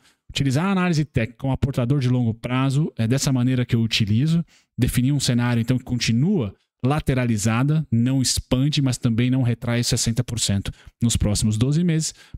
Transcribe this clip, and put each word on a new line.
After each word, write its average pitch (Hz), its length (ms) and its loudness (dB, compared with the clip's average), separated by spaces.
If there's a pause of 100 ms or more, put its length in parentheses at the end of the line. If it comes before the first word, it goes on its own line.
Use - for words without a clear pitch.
(300)
utilizar 139 360 0
a 202 60 0
análise 180 320 0
técnica - 340 -4
como 135 140 -4
aportador 135 480 0
de 123 80 0
longo 123 240 2
prazo 131 640 -2
é 113 100 0
dessa 135 260 0
maneira 123 340 0
que - 100 0
eu 113 60 2
utilizo, 117 600 0 (340)
definir 127 340 2
um 143 80 0
cenário, 120 400 0
então, 120 160 0
que 120 80 -4
continua 123 720 0 (280)
lateralizada, 131 1080 0
não 127 320 2
expande, 131 580 0
mas 131 160 0
também 120 340 0
não 131 120 2
retrai 120 420 0
sessenta 117 400 -2
por 107 160 -6
cento - 320 -2 (300)
nos 120 120 2
próximos 107 440 0
doze 147 260 2
meses, 160 300 -2 (240)